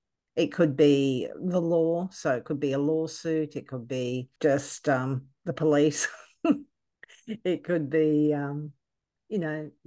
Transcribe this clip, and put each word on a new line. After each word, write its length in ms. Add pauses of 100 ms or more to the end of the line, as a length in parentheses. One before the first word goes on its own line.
(340)
it 120
could 320
be 500 (100)
the 220
law. 500
So 260
it 100
could 120
be 140
a 60
lawsuit. 760
It 140
could 180
be 440 (100)
just, 480
um, 380 (180)
the 80
police. 560 (340)
<laughs> 60 (960)
It 200
could 260
be, 440
um, 380 (560)
you 120
know, 300 (160)